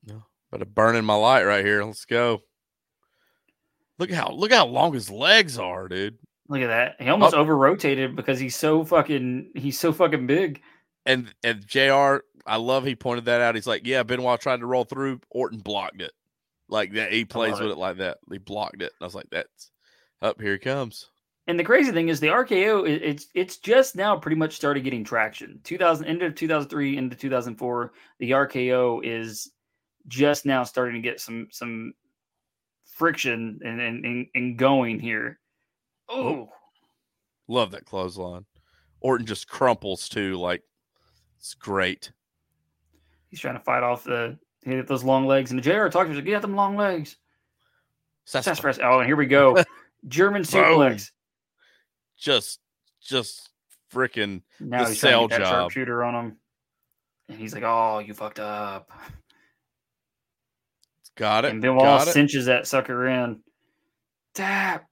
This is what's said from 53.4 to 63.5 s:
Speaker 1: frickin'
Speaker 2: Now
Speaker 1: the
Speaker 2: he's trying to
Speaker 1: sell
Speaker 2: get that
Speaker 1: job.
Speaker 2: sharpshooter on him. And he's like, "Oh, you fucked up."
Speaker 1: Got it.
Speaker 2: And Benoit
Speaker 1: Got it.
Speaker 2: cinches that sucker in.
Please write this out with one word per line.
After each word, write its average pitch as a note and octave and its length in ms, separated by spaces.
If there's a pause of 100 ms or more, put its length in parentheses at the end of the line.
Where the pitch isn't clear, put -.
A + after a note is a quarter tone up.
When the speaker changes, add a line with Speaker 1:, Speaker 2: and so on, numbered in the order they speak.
Speaker 1:
frickin' G#2+ 500 (180)
Speaker 2:
Now B2 240
Speaker 1:
the A2+ 60
Speaker 2:
he's G#2+ 100
trying C3+ 120
to A#2 40
Speaker 1:
sell A#2 120
Speaker 2:
get A2+ 100
that F#2+ 60
Speaker 1:
job. F#2 80
Speaker 2:
sharpshooter A#2+ 520
on A#2+ 100
him. A#2 220 (920)
And G#2+ 120
he's A2 140
like, A2 100
"Oh, A2+ 340
you G#2+ 160
fucked G#2+ 240
up." G#2 540 (2250)
Speaker 1:
Got A2 280
it. C#3+ 60
Speaker 2:
And A2 100
Benoit B2+ 220
Speaker 1:
Got C#3+ 260
it. F3 40
Speaker 2:
cinches C#3+ 340
that B2 220
sucker B2+ 400
in. B2 320 (920)